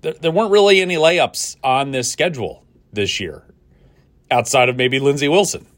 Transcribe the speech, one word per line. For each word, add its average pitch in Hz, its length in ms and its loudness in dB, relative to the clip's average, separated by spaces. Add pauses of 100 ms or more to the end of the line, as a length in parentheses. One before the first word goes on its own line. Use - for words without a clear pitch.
there, 156 140 -6
there 165 160 -2
weren't 202 200 0
really 202 300 6
any 180 140 -2
layups 160 680 0
on 135 280 0
this 127 200 -4
schedule 139 540 -6 (260)
this 101 300 -4
year, 80 240 -12 (840)
outside 123 400 0
of 123 60 -4
maybe 127 220 0
Lindsey 143 300 0
Wilson. 180 380 0 (120)